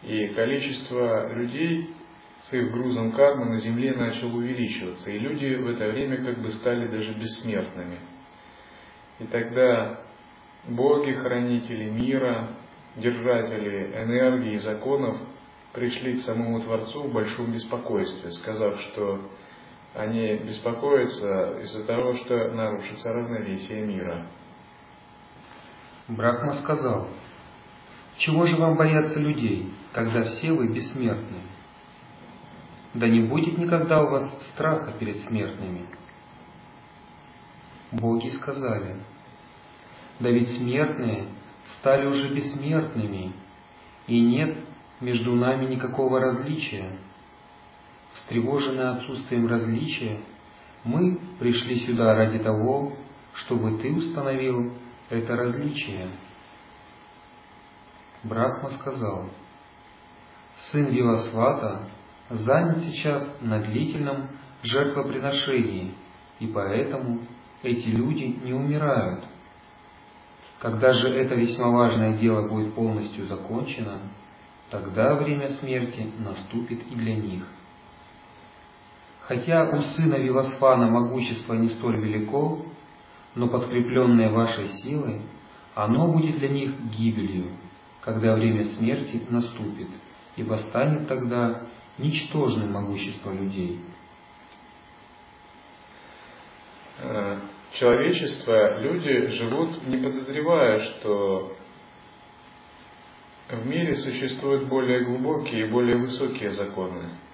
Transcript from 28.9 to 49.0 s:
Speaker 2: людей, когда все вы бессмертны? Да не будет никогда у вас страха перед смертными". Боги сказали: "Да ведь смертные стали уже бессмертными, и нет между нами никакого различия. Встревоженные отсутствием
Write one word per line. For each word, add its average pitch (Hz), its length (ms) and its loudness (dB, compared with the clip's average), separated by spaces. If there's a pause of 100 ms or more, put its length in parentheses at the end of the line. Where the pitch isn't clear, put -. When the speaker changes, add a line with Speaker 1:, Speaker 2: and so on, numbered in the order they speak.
Speaker 2:
людей, 117 520 0 (220)
когда 113 300 0
все 160 280 -2
вы 131 160 2
бессмертны? 117 720 -2 (1500)
Да 117 140 2
не 113 140 8
будет 160 360 2
никогда 165 460 4
у 135 60 2
вас 139 420 -4
страха 156 480 -2
перед 104 180 -4
смертными". 92 680 -6 (2000)
Боги 117 380 0
сказали: 120 680 -4 (1200)
"Да 120 100 2
ведь 120 200 4
смертные 123 800 -2 (520)
стали 139 280 4
уже 139 260 0
бессмертными, 117 960 -2 (760)
и 117 120 4
нет 135 380 4 (420)
между 120 360 0
нами 131 300 4
никакого 127 540 2
различия. 123 800 -2 (1160)
Встревоженные 131 760 -2
отсутствием 120 580 -2